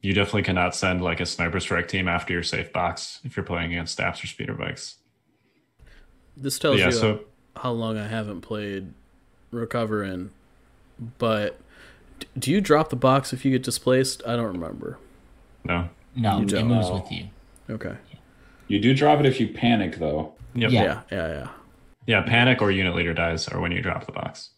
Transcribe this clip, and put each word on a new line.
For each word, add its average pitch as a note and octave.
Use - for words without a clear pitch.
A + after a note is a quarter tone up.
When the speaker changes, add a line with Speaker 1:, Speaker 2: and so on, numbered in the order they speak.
Speaker 1:
You F#2+
definitely G2+
cannot F2+
send, F#2
like, E2+
a F2+
sniper F2
strike F2
team F#2+
after E2+
your E2+
safe -
box -
if B2+
you're G2
playing E2+
against E2+
staffs -
or -
speeder -
bikes. -
Speaker 2:
This C3+
tells C#3
Speaker 1:
Yeah, F2+
Speaker 2:
you -
Speaker 1:
so A2
Speaker 2:
how B2+
long A2+
I G#2
haven't G#2+
played G2+
Recover A2+
in, F#2+
but G#2+
d-, -
do C3
you G3
drop D#3
the C3+
box C3+
if C3
you C3+
get B2+
displaced? C3
I A#2
don't A#2
remember. F2
Speaker 1:
No. F2
Speaker 3:
No, G#2
Speaker 2:
You G2+
Speaker 3:
it G2
Speaker 2:
don't. G#2
Speaker 3:
moves A2+
Speaker 4:
No. F#2
Speaker 3:
with F#2
you. F2
Speaker 2:
Okay. -
Speaker 4:
You G2+
do A#2+
drop D3
it C#3+
if C3
you A2
panic, G#2+
though. D#2
Speaker 1:
Yep. A#2
Speaker 3:
Yeah. A2
Speaker 2:
Yeah, E2+
yeah, F2
yeah. C#2+
Speaker 1:
Yeah, G#2
panic A#2+
or G2+
unit F#2
leader E2+
dies E2+
are F2+
when F2
you F2+
drop -
the -
box. -